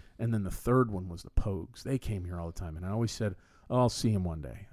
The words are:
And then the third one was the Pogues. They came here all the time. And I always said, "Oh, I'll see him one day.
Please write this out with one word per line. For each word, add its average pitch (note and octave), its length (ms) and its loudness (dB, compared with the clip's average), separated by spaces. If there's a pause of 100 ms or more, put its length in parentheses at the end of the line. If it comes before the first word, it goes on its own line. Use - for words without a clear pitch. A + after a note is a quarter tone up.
(180)
And A#2 160 0
then G#2+ 80 0
the F2+ 80 -2
third A#2+ 400 4
one F#2 180 -4
was E2+ 140 -8
the - 80 -16
Pogues. G2 540 0
They C3+ 140 0
came G2 260 -4
here F2+ 160 -6
all E2+ 80 -6
the E2 100 -10
time. E2 180 -6
And F2 80 -8
I F#2 60 -4
always A2 220 0
said, G#2 220 -2 (360)
"Oh, B2 80 4
I'll B2 100 6
see - 220 2
him G2 140 2
one D#2+ 180 -2
day. C2+ 300 -12